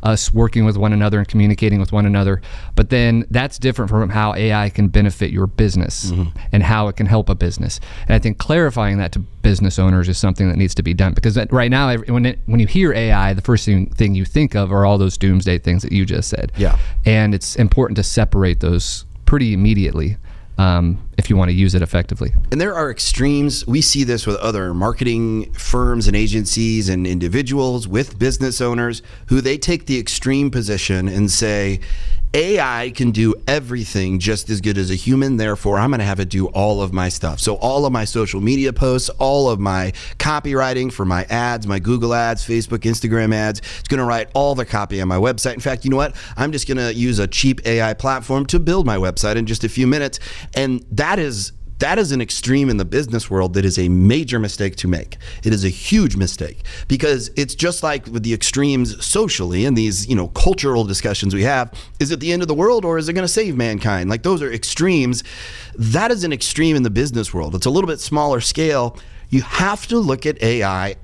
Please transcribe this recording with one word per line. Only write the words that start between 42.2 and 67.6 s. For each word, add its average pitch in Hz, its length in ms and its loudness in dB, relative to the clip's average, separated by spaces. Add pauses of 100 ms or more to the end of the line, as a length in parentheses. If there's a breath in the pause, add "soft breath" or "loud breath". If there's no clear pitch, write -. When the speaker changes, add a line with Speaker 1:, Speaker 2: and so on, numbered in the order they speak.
Speaker 2:
Facebook, 117 360 -4
Instagram 113 520 0
ads, 107 300 -2 (160 loud breath)
it's - 100 -12
gonna 131 160 0
write 117 300 -2
all 143 200 0
the 127 120 -4
copy 101 340 -4
on 92 80 -2
my 92 80 0
website. 120 380 0
In 120 60 -12
fact, 131 260 -6
you 135 40 0
know 135 60 2
what? 139 180 -2 (220 loud breath)
I'm 143 160 -2
just 143 160 -6
gonna 127 220 -2
use 120 280 0
a 101 80 0
cheap 131 380 0
A 113 160 0
I 110 140 0
platform 135 520 -2
to 135 140 2
build 175 240 2
my 107 140 0
website 95 380 0
in 113 100 -2
just 110 180 -4
a 113 60 0
few 123 160 0
minutes." 139 340 -2 (340 loud breath)
And 131 360 -2
that 156 280 0
is, 123 340 -6 (280)
that 165 180 0
is 180 140 0
an 131 80 0
extreme 131 500 0
in 117 60 0
the 98 80 0
business 113 440 -4
world 92 260 0
that 98 100 2
is 95 140 0
a 90 100 0
major 120 500 4
mistake 101 380 -4
to - 120 -4
make. 85 300 -4 (260 loud breath)
It 113 80 2
is 101 120 0
a 95 40 2
huge 139 480 0
mistake 87 460 -4 (260 loud breath)
because 131 480 -2
it's 143 180 -4
just 170 280 -4
like 147 240 -6
with 117 160 -6
the 113 100 -2
extremes 123 720 -2
socially 101 640 -2
and 135 100 2
these, 107 320 -2
you 131 60 0
know, 90 140 0
cultural 139 560 2
discussions 98 500 -2
we 98 80 0
have, 127 300 -2 (280 loud breath)
is 147 120 -2
it 151 80 -6
the 160 120 -2
end 175 100 -2
of 170 60 -6
the 151 60 0
world 208 300 2
or 165 120 -2
is 160 120 -4
it 170 60 -4
gonna 185 140 -2
save 190 280 -2
mankind? 104 520 -2
Like, 113 140 -2
those 180 180 0
are 135 120 -6
extremes. 127 720 -2 (520 loud breath)
That 135 360 0
is 208 100 -2
an 170 100 -2
extreme 151 440 0
in 131 80 2
the 117 60 0
business 117 440 -2
world. 80 220 -4
It's 92 100 -2